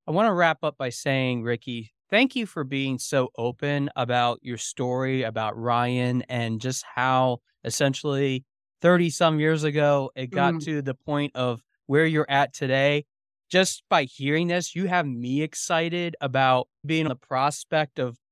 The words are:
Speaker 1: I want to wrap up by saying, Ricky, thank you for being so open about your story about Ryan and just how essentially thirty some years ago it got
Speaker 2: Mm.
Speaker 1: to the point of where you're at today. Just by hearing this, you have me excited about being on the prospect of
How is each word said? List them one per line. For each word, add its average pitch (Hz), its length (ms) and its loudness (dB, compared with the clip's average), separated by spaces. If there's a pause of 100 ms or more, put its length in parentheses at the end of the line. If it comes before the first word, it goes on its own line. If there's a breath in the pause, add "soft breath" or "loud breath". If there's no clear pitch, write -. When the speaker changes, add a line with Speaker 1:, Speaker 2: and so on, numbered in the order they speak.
Speaker 1:
I 156 60 -6
want 202 160 2
to 208 60 2
wrap 165 320 2
up 147 120 -4
by 131 120 -4
saying, 127 540 -2
Ricky, 117 500 -6 (160)
thank 254 260 2
you 233 100 -4
for 165 200 -8
being 135 340 -4
so 127 380 0
open 139 580 -2
about 120 460 0
your 120 160 -8
story 127 680 -2
about 110 340 -4
Ryan 123 680 0
and 117 360 -4
just 131 340 -6
how 127 460 2 (240)
essentially 135 800 -2 (380)
thirty 175 280 6
some 156 300 2
years 156 240 2
ago 147 500 2
it 131 160 -8
got 139 260 2
Speaker 2:
Mm. 151 100 -6
Speaker 1:
to 151 160 -4
the 135 120 -4
point 147 420 -4
of 123 260 -2 (260)
where 147 180 4
you're 156 240 0
at 139 240 2
today. 139 520 2 (440)
Just 185 400 2
by 165 160 4
hearing 147 420 -2
this, 175 280 -2
you 180 100 -2
have 175 200 2
me 127 380 -2
excited 170 800 -2
about 131 460 2 (180)
being 160 200 0
on 151 40 -2
the 127 60 -4
prospect 147 840 -2
of 123 180 -4 (140)